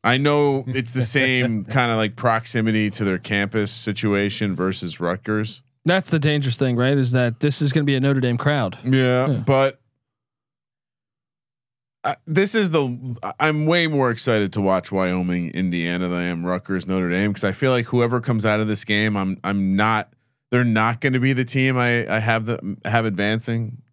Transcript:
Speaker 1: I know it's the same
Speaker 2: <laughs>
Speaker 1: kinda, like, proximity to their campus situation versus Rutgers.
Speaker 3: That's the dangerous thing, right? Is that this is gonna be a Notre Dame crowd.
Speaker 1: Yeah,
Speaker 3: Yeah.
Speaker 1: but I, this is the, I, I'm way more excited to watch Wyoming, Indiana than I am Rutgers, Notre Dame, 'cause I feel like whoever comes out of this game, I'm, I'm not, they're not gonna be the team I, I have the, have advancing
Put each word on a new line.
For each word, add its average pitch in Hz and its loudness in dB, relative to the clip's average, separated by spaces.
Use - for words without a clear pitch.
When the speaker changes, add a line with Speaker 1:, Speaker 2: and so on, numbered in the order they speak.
Speaker 1:
I 123 2
know 143 2
it's 123 -4
the 127 -2
same 127 0
Speaker 2:
<laughs> - -12
Speaker 1:
kinda, 120 2
like, 110 0
proximity 110 0
to 104 -4
their 92 0
campus 101 -2
situation 101 -2
versus 90 -4
Rutgers. 107 -4
Speaker 3:
That's 185 2
the 160 2
dangerous 143 0
thing, 127 0
right? 131 2
Is 127 0
that 123 0
this 147 0
is 143 0
gonna 147 0
be 139 2
a 127 0
Notre 139 2
Dame 123 0
crowd. 131 0
Speaker 1:
Yeah, 127 2
Speaker 3:
Yeah. 127 0
Speaker 1:
but 135 2
I, 143 -4
this 190 2
is 202 2
the, 127 -2
I, 98 -8
I'm 151 0
way 165 2
more 135 2
excited 110 0
to 104 -2
watch 95 0
Wyoming, 90 0
Indiana 87 -2
than 87 -2
I 87 -2
am 87 -4
Rutgers, 90 -4
Notre 92 -2
Dame, 98 0
'cause 104 -4
I 95 0
feel 135 0
like 120 0
whoever 120 0
comes 113 -2
out 107 2
of 107 0
this 104 -2
game, 107 0
I'm, 95 -2
I'm 98 0
not, 107 0
they're 123 2
not 113 2
gonna 131 0
be 135 2
the 127 0
team 131 0
I, 120 0
I 110 0
have 110 0
the, 101 -6
have 113 0
advancing 110 -2